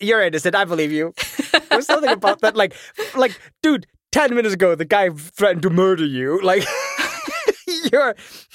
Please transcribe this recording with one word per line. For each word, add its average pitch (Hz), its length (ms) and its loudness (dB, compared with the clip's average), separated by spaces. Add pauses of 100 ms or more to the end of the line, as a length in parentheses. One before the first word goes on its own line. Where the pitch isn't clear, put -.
you're 214 220 2
innocent. 170 320 0
I 196 100 2
believe 160 280 -2
you." 160 200 -2 (580)
There's 302 160 0
something 294 240 2
about 202 320 0
that. 214 120 2
Like, 202 200 0 (420)
like, 254 240 0 (220)
dude, 294 240 2 (260)
ten 285 220 2
minutes 220 200 0
ago, 175 220 2
the 160 80 -4
guy 190 260 2
threatened 170 520 -2
to 180 80 2
murder 180 340 2
you. 139 380 -2
Like, 185 220 2 (600)
<laughs> 427 640 -4
you're, 269 240 2 (400)